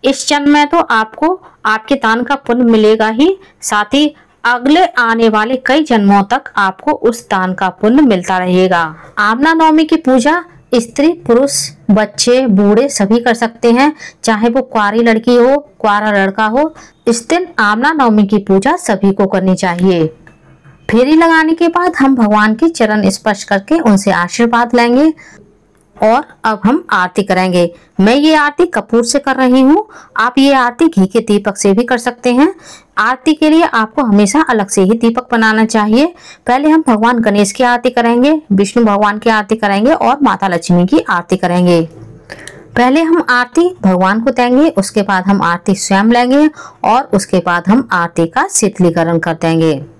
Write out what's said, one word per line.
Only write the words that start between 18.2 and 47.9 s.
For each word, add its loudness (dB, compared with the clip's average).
की 0
पूजा 0
सभी -2
को 0
करनी 0
चाहिए। 0
फेरी 2
लगाने 2
के 0
बाद -2
हम 2
भगवान 2
के 0
चरण 0
स्पर्श -4
करके -2
उनसे 2
आशीर्वाद 0
लेंगे 2
और 2
अब -2
हम 0
आरती -2
करेंगे। 0
मैं 4
ये 2
आरती 0
कपूर -2
से -4
कर -4
रही 2
हूँ, 2
आप -2
ये 2
आरती 0
घी 0
के -2
दीपक -2
से 0
भी 0
कर -2
सकते -4
हैं। 2
आरती -2
के 0
लिए 4
आपको -2
हमेशा 2
अलग -2
से 0
ही 2
दीपक -2
बनाना 0
चाहिए। 0
पहले 0
हम 2
भगवान 0
गणेश 0
की -2
आरती 0
करेंगे, 0
विष्णु 0
भगवान 0
की -2
आरती -2
करेंगे 0
और 0
माता 0
लक्ष्मी 0
की 2
आरती -4
करेंगे। 0
पहले 2
हम 0
आरती 0
भगवान 0
को -2
देंगे, 2
उसके -4
बाद -2
हम 0
आरती -2
स्वयं 0
लेंगे 2
और 0
उसके -2
बाद -4
हम 0